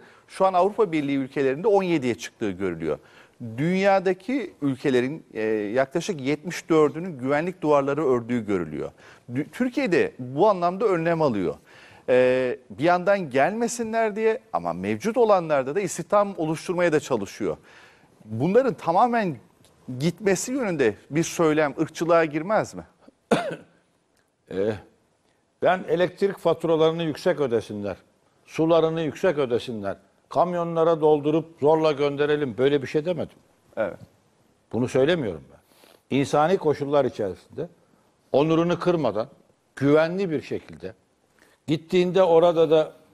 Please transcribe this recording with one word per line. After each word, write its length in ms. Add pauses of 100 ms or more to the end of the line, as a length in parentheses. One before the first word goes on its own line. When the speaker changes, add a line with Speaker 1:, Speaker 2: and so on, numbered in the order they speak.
(280)
Speaker 1:
şu 180
an 60
Avrupa 400
Birliği 240
ülkelerinde 520
on 140
yediye 320
çıktığı 360
görülüyor. 480 (580)
Dünyadaki 1080
ülkelerin, 720
e, 160
yaklaşık 720
yetmiş 480
dördünün 500
güvenlik 440
duvarları 440
ördüğü 400
görülüyor. 440 (440)
Dü-, 180
Türkiye 400
de 260
bu 300
anlamda 380
önlem 360
alıyor. 320 (540)
E, 500 (120)
bir 140
yandan 460
gelmesinler 840
diye 240 (120)
ama 200
mevcut 440
olanlarda 580
da 60
istihdam 560
oluşturmaya 560
da 80
çalışıyor. 560 (680)
Bunların 500
tamamen 640 (640)
gitmesi 540
yönünde 420 (160)
bir 120
söylem 580
ırkçılığa 440
girmez 500
mi? 80 (500)
Speaker 2:
<coughs> 60 (1120)
E, 220 (920)
ben 260
elektrik 500
faturalarını 640
yüksek 380
ödesinler, 560 (500)
sularını 560
yüksek 360
ödesinler, 580 (320)
kamyonlara 720
doldurup 600
zorla 320
gönderelim, 640
böyle 240
bir 40
şey 180
demedim. 320 (400)
Speaker 1:
Evet. 220 (720)
Speaker 2:
Bunu 160
söylemiyorum 640
ben. 640
İnsani 420
koşullar 460
içerisinde, 640 (640)
onurunu 460
kırmadan, 500 (480)
güvenli 540
bir 120
şekilde, 520 (720)
gittiğinde 560
orada 480
da 220 (220)